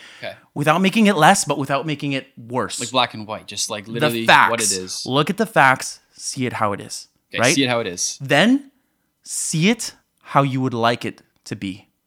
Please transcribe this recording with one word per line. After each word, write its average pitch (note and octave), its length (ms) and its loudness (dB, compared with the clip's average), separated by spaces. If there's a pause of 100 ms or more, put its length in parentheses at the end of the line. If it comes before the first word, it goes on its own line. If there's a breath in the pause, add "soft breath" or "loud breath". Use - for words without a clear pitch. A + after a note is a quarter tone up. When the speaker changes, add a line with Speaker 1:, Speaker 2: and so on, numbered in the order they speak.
(180 loud breath)
Speaker 1:
Okay. G2 160 -12 (200 loud breath)
Speaker 2:
Without D3+ 260 2
making F#3+ 280 4
it G3+ 80 4
less, D#3 280 6
but D3 140 -4
without C3+ 280 -2
making D3 260 -4
it C3+ 140 -6 (120)
worse. A#2 420 -6
Speaker 1:
Like A#2 100 -8
black B2 240 0
and G#2+ 120 -12
white, G2+ 200 -10
just, - 220 -8
like, G#2 160 -8
Speaker 2:
The A2 80 -14
Speaker 1:
literally A#2 340 -2
Speaker 2:
facts. C3 240 6
Speaker 1:
what A#2 120 0
it G2+ 100 0
is. F#2 320 -6
Speaker 2:
Look C#3 240 0
at G3 80 -2
the A3+ 100 0
facts, - 540 2 (160)
see - 300 -6
it A2+ 80 -4
how G#2 180 0
it G2 80 -8
is. - 280 -14 (240)
Speaker 1:
Okay, - 100 -4
Speaker 2:
Right? C3+ 120 4
Speaker 1:
see C#3 100 2
it B2 40 0
how A#2+ 120 0
it A2+ 60 -4
is. F2+ 340 -6
Speaker 2:
Then F3 500 2 (520)
see - 460 -2
it - 260 -2 (280)
how - 200 2
you C3+ 200 0
would B2+ 120 -2
like A#2 300 -4
it G#2+ 160 -10 (240)
to - 100 -10
be. G2+ 320 -10 (200)